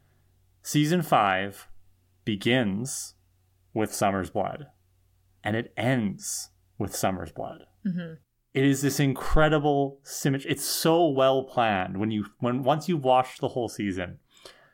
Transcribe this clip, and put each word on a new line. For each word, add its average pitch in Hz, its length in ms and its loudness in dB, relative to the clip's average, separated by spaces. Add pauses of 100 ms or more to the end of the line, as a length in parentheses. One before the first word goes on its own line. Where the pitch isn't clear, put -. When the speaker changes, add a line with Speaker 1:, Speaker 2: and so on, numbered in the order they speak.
(600)
Speaker 1:
Season 151 400 2
five 101 680 0 (560)
begins 113 880 -2 (600)
with 107 220 -2
Summer's 95 340 -2
blood, 101 380 -6 (800)
and 107 100 -2
it 120 220 -6
ends 113 720 -4 (280)
with 101 180 -6
Summer's 92 360 -2
blood. - 320 -12 (220)
Speaker 2:
Mm-hmm. 170 300 -6 (380)
Speaker 1:
It 135 120 2
is 139 160 2
this 139 180 0
incredible 143 1040 2
symmetry. - 480 -2
It's - 140 -4
so 165 420 2
well 135 360 4
planned. 98 540 0
When 110 140 0
you, 107 140 -2 (140)
when, 123 240 -2
once 151 260 0
you 175 80 2
watch 127 420 2
the 139 100 -2
whole 117 200 -4
season, 95 500 -6 (540)